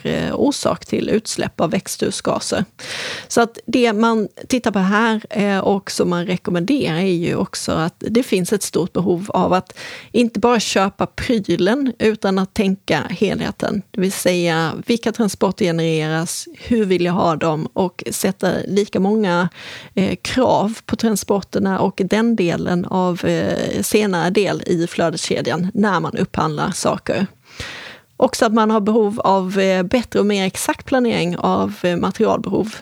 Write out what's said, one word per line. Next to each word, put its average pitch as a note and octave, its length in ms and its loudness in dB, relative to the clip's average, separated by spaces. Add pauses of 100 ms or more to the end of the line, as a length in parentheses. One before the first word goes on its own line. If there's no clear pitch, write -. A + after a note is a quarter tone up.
eh, - 280 -2
orsak - 520 0
till - 220 -2
utsläpp - 520 -2
av E3+ 100 0
växthusgaser. - 920 -4 (640)
Så - 120 2
att A#3 260 0
det A#3 260 4
man A3 360 2 (200)
tittar A#3+ 220 0
på G3+ 80 0
här, G#3+ 520 2
eh, G3+ 280 0
och G3 320 0
som F#3 200 0
man F3 160 -2
rekommenderar F3+ 680 0
är E3+ 60 0
ju F3 320 0
också - 380 -4
att E3 260 0
det A#3 240 0
finns F#3 300 0
ett G#3 100 0
stort - 300 -2
behov F#3 380 0
av - 220 2
att - 260 -2 (340)
inte A3+ 280 2
bara A#3+ 200 2
köpa F#3+ 460 0
prylen A3 920 0
utan G#3+ 400 0
att F#3+ 160 -2
tänka F#3+ 560 0
helheten. - 800 -2
Det - 100 -4
vill F#3 120 0
säga, E3+ 600 0 (140)
vilka A3 260 0
transporter G#3 520 0
genereras? D#3+ 840 0 (100)
Hur A3+ 260 2
vill F3+ 200 2
jag F3 80 2
ha E3+ 240 2
dem? D#3 360 0
Och - 380 -2
sätta F#3+ 420 0 (140)
lika G3+ 340 0
många, F#3+ 480 2 (460)
eh, F#3+ 280 0
krav A3 640 2
på A3+ 100 -2
transporterna G3+ 840 0
och F#3+ 260 0
den A3+ 320 2
delen F3 480 0
av, F3+ 400 -2
eh, F3 580 0
senare F#3+ 480 2
del F3+ 360 2
i E3+ 200 2
flödeskedjan E3+ 880 -2
när G3 260 2
man D#3+ 160 -4
upphandlar D#3 540 -2
saker. - 560 -2 (880)
Också - 300 2
att G#3+ 80 2
man A3 160 4
har A3 100 2
behov G#3+ 400 2
av, F#3+ 400 2
eh, F#3+ 220 2
bättre G#3+ 380 0
och G3 60 4
mer G3+ 200 0
exakt - 400 -4
planering G3+ 500 0
av, G3 460 0
eh, F3 140 2
materialbehov, G3 840 0